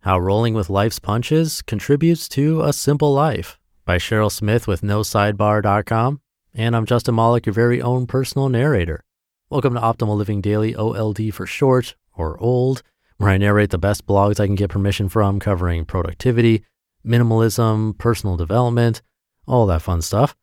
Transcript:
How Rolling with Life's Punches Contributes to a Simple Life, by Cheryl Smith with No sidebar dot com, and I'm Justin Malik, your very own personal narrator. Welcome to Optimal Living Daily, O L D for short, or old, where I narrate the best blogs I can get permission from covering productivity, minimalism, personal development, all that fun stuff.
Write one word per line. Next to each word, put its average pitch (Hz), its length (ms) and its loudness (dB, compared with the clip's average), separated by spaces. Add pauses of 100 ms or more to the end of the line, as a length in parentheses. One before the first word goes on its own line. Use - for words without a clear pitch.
How 95 180 2
Rolling 104 340 0
with 104 160 -2
Life's 98 300 0
Punches 156 640 -2
Contributes 151 640 0
to 156 320 0
a 151 100 0
Simple 143 400 0
Life, 139 460 -2 (280)
by 90 120 0
Cheryl 107 340 0
Smith 107 360 -2
with 95 160 -2
No 104 160 0
sidebar 104 640 0
dot 104 240 0
com, 123 340 -2 (320)
and 117 220 0
I'm 113 100 0
Justin 120 300 0
Malik, 117 320 2
your 107 60 -2
very 120 280 2
own 123 240 -2
personal 131 440 -2
narrator. 117 540 0 (460)
Welcome 127 240 0
to 120 60 -4
Optimal 113 360 0
Living 104 260 -2
Daily, 107 340 0
O 110 160 -2
L 110 200 -4
D 110 200 -4
for 95 160 -10
short, 127 480 0 (200)
or 80 240 -6
old, 127 440 0 (340)
where 98 140 2
I 95 80 4
narrate 101 320 2
the 87 80 -2
best 98 260 -2
blogs 101 340 2
I 104 60 2
can 101 80 0
get 98 160 -2
permission 98 400 -2
from 101 300 0
covering 87 460 -2
productivity, 113 760 0 (400)
minimalism, 113 920 2
personal 104 400 -2
development, 117 640 0 (460)
all 123 180 2
that 82 160 2
fun 85 220 -2
stuff. 117 400 0